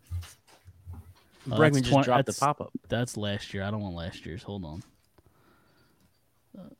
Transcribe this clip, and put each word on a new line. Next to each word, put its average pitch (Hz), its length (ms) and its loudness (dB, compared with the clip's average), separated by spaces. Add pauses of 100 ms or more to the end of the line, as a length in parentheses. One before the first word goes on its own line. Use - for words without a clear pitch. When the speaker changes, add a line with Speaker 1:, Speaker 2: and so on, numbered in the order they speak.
(1500)
Speaker 1:
Oh, - 60 -6
Speaker 2:
Bregman 131 40 4 (160)
Speaker 1:
that's - 60 6
Speaker 2:
just 123 100 -2
Speaker 1:
twen-, 139 120 8
Speaker 2:
dropped 127 220 4
the 110 60 0
Speaker 1:
that's, - 80 -8
Speaker 2:
pop-up. - 320 0 (180)
Speaker 1:
that's 120 260 -2
last 101 380 -4
year. 98 100 -4
I 101 80 -2
don't 107 100 -4
want 95 140 -6
last 85 300 -10
year's. 82 180 -10
Hold 101 220 -8
on. 78 180 -12 (1700)
Uh, 190 60 -18 (160)